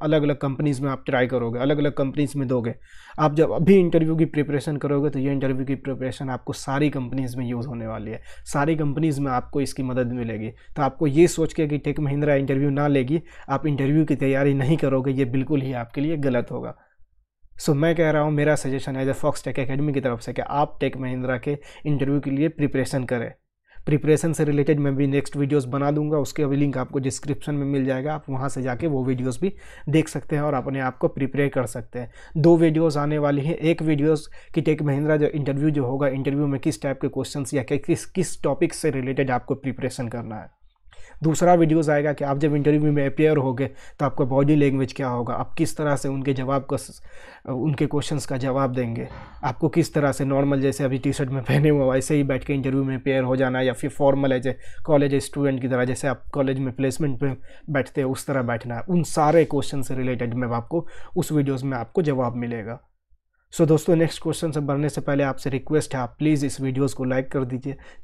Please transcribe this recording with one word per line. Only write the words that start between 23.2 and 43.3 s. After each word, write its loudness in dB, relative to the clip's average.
प्रिपरेशन 2
से 0
रिलेटेड 2
मैं 2
भी 2
नेक्स्ट 0
वीडियोज़ 2
बना 0
दूंगा, 0
उसके 0
भी 2
लिंक 2
आपको -2
डिस्क्रिप्शन -4
में -2
मिल 0
जाएगा, -2
आप -8
वहाँ -2
से -4
जाके -2
वो 0
वीडियोज़ -2
भी 0
देख 4
सकते -4
हैं 0
और 0
अपने -2
आप -2
को 2
प्रिपेयर 0
कर -2
सकते -10
हैं। -10
दो 8
वीडियोज़ 4
आने 0
वाली 2
हैं, -2
एक 0
वीडियोज़ 2
कि 2
टेक 2
महिंद्रा 2
जो 4
इंटरव्यू 0
जो 0
होगा, 0
इंटरव्यू 0
में -2
किस -2
टाइप -4
के -2
क्वेश्चंस -6
या 0
कि-, -2
किस, 0
किस -4
टॉपिक 0
से -2
रिलेटेड -2
आपको -2
प्रिपरेशन -6
करना -8
है। -16
दूसरा 4
वीडियोज़ 4
आएगा 2
कि -6
आप -2
जब 2
इंटरव्यू 4
में 2
अपीयर 4